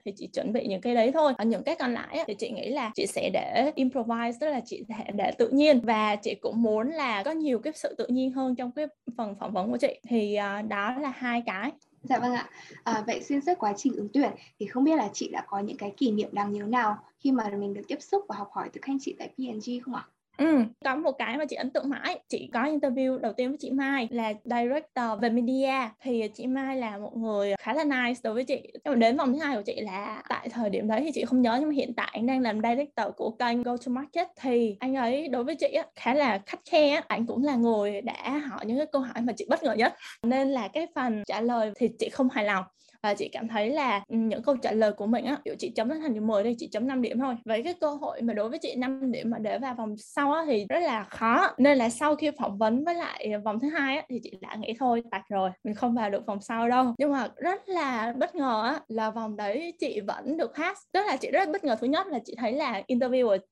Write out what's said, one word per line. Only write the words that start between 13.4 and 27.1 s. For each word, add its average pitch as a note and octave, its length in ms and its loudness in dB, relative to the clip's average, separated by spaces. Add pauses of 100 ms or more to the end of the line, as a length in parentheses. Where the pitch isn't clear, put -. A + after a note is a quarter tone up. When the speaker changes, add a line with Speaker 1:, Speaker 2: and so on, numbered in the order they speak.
Speaker 2:
suốt F4 180 2
quá G#3+ 180 0
trình B3 200 2
ứng G#3 160 -4
tuyển C4+ 180 4 (300)
thì G#3 60 -2
không B3 180 2
biết D#4 120 6
là A3 160 2
chị - 200 -6
đã E3+ 140 -4
có G3 120 -4
những G#3 180 -4
cái G3+ 200 -8
kỷ B3+ 140 2
niệm G#3 220 0
đáng G3+ 200 -2
nhớ G#3 120 -4
nào G#3+ 320 2 (280)
khi C4+ 80 4
mà A3 260 2
mình G3+ 160 -2
được G3+ 140 -8
tiếp - 140 -6
xúc G4+ 260 0
và G3+ 80 -6
học G3+ 160 -8
hỏi - 200 -4
từ - 100 -14
các C4+ 100 -2
anh C#4 80 2
chị - 180 -6
tại - 100 -10
P - 100 -14
N A#3+ 200 -6
G A#3+ 260 -6
không B3 100 -6
ạ? A3 100 -8 (340)
Speaker 1:
Ừ, D4 240 6 (220)
có C4 120 0
một D4+ 160 0
cái A#3+ 260 -4
mà D#4 60 -2
chị - 120 -6
ấn B3+ 140 -4
tượng C#4 180 0
mãi. D4+ 300 -4 (100)
Chị - 240 -6
có A#3 80 0
interview C4 580 0
đầu A3 140 -2
tiên B3 160 -2
với D4 120 -4
chị - 100 -8
Mai C4+ 400 0
là A3+ 220 -2 (120)
director A#3+ 600 0 (160)
về A#3 100 2
media. C4 580 2 (140)
Thì A#3 260 0
chị - 180 -10
Mai C4+ 300 -2
là A3 220 -4
một - 180 -10